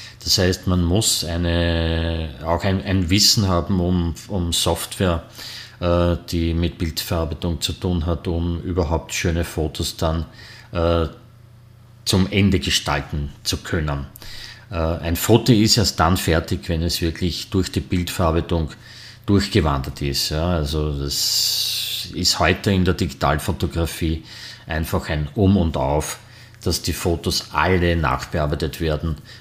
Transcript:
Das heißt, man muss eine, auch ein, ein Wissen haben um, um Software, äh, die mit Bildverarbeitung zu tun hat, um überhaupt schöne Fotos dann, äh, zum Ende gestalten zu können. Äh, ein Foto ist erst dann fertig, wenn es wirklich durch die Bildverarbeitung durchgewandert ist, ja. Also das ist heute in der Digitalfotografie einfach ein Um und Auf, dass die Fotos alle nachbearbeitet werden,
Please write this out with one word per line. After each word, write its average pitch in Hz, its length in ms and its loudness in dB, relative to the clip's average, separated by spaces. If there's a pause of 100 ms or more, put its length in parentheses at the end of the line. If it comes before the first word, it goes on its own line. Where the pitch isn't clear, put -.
(220)
Das - 160 0
heißt, 92 280 2
man 90 180 4
muss 92 400 2
eine, 82 1040 0 (160)
auch 85 180 0
ein, 95 220 0
ein 95 260 0
Wissen 101 380 4
haben 90 320 2
um, 87 340 2 (140)
um 87 240 -2
Software, 85 720 0 (560)
äh, 87 360 4 (140)
die 85 240 0
mit 85 240 0
Bildverarbeitung 82 840 -4
zu - 120 -4
tun 87 340 -2
hat, 85 220 -2
um 85 320 -2
überhaupt 80 520 -2
schöne 85 320 0
Fotos 78 520 -4
dann, 80 300 -2 (440)
äh, 85 360 2 (1000)
zum 95 260 2
Ende 98 300 4
gestalten 71 680 -2 (120)
zu - 160 -4
können. 73 480 -4 (640)
Äh, - 60 -8
ein 82 400 0
Foto 120 360 4
ist 107 260 6
erst 95 200 0
dann 90 180 4
fertig, 82 520 0
wenn 82 140 0
es 87 180 -2
wirklich 82 500 -2
durch 92 220 0
die 92 80 0
Bildverarbeitung 85 920 0 (560)
durchgewandert 76 720 2
ist, 69 300 -2
ja. 78 180 0
Also 76 480 0
das - 1160 -2
ist 87 240 0
heute 90 320 2
in 95 140 4
der 87 100 4
Digitalfotografie 78 1300 0 (440)
einfach 80 420 -2
ein 76 260 -2
Um 101 220 6
und 80 200 2
Auf, 71 420 0 (440)
dass - 200 -2
die 90 100 -2
Fotos - 600 -2
alle 85 440 4
nachbearbeitet 73 840 -2
werden, 78 360 -2 (240)